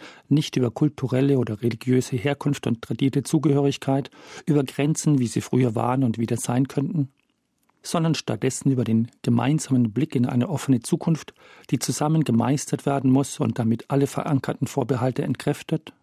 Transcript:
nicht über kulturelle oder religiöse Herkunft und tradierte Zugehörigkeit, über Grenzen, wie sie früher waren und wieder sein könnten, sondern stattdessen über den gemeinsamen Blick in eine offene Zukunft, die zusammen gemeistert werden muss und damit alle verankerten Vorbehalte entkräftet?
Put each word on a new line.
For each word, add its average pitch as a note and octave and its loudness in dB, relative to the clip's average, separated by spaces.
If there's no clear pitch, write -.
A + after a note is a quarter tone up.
nicht - 0
über B2 2
kulturelle C3+ 0
oder A2+ -4
religiöse B2+ 0
Herkunft C#3+ -2
und - -2
tradierte C3+ -2
Zugehörigkeit, C#3 0
über C#3+ 2
Grenzen, D3 0
wie A#2 0
sie A#2+ -2
früher B2+ 0
waren B2 0
und A2+ 0
wieder A#2 -2
sein B2 0
könnten, - -2
sondern E3 0
stattdessen B2+ -2
über B2 0
den A2+ 0
gemeinsamen B2 2
Blick C3+ -2
in B2 2
eine B2 0
offene C3 0
Zukunft, - -2
die - 0
zusammen D3+ 2
gemeistert B2 2
werden C3+ 2
muss C3 2
und A#2 0
damit A#2 0
alle C#3 2
verankerten - -2
Vorbehalte B2+ -2
entkräftet? - -4